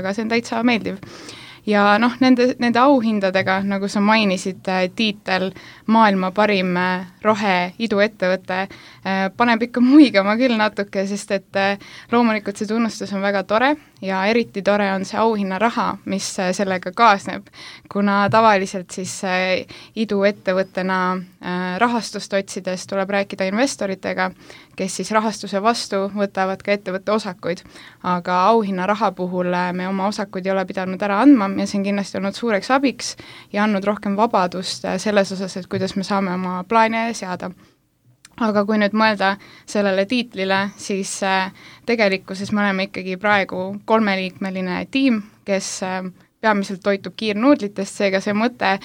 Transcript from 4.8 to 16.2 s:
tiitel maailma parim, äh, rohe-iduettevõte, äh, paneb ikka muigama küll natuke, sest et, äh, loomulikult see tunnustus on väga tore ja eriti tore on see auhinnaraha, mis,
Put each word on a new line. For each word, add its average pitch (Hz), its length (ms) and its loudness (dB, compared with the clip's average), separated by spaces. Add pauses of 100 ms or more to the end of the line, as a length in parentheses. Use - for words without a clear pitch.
tiitel 190 600 -2 (340)
maailma 202 480 4
parim, 196 420 2
äh, 185 280 -2 (180)
rohe-iduettevõte, 196 1400 0
äh, 190 720 -4
paneb 233 260 2
ikka 240 180 -2
muigama 233 600 8
küll 247 180 4
natuke, 202 480 -2
sest 202 240 -8
et, 196 260 -4
äh, 196 220 2 (320)
loomulikult 214 480 0
see 214 80 -4
tunnustus 214 480 -4
on 190 80 -4
väga 196 240 0
tore 247 300 2 (260)
ja 190 240 -2
eriti 226 360 0
tore 202 300 2
on 190 120 -4
see 202 180 -6
auhinnaraha, 202 840 0
mis, 196 360 -6